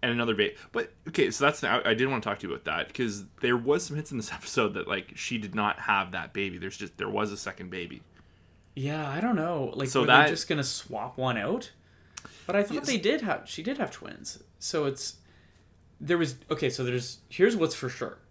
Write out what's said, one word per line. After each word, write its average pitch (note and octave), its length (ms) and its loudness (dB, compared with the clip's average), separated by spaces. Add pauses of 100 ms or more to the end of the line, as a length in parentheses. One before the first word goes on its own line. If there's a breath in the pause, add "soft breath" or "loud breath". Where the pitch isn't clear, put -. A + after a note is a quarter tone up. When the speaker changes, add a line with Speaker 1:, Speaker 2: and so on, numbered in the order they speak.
Speaker 1:
and B2 100 2
another A#2 220 2
baby. G2+ 200 2 (180 loud breath)
But, - 200 -4 (160)
okay, C3+ 220 2
so C#3+ 160 2
that's, C#3 180 2
I, A2+ 200 2
I A2+ 100 4
did B2+ 140 2
wanna C3 120 0
talk G2+ 200 -4
to G2+ 60 -8
you E2 60 -4
about - 140 -8
that, D#2 260 -2
'cause G#2 320 -4 (160)
there B2 160 4
was C#3 280 2
some D3 120 -6
hints D3+ 140 -8
in C3+ 80 -4
this A2 140 -6
<laughs> - 20 -8
episode G#2+ 400 0
that, F#2 120 -4
like, F#2+ 300 -4
she - 220 -4
did G#2 160 -6
not G#2 260 0
have G2 320 2
that F2+ 220 -8
baby. F#2+ 240 -4
There's F#2 180 -8
just, F#2 220 -12
there G2+ 100 -4
was G#2 240 0
a G2+ 60 -10
second F#2 320 -10
baby. F2 320 -10 (760 soft breath)
Speaker 2:
Yeah, C#3+ 320 -4
I C#3+ 120 -4
don't A3+ 160 2
know. D#3+ 380 0
Like, C3+ 140 -2
Speaker 1:
So C3 120 2
Speaker 2:
were A#2+ 80 4
Speaker 1:
that C3 160 12
Speaker 2:
they D3+ 80 4
just - 160 -4
gonna D3+ 160 2
swap - 520 -6
one B2+ 220 0
out? C3 320 -2 (760 loud breath)
But F#3 100 2
I G3+ 60 6
thought G3+ 120 -2
Speaker 1:
Yes. D#4 120 -2
Speaker 2:
they B3 120 2
did A3 240 2
have, G3 260 -2
she - 140 -10
did B3+ 160 -4
have F#3 120 -2
twins. - 520 -14 (160)
So - 260 -2
it's, C3+ 320 -4 (840 soft breath)
there E3+ 180 2
was, D3 160 2 (160)
okay, D3+ 180 0
so C3 160 -2
there's, B2 360 -2 (100)
here's A3 260 6
what's D#3+ 180 2
for - 140 -4
sure. - 300 -8 (120)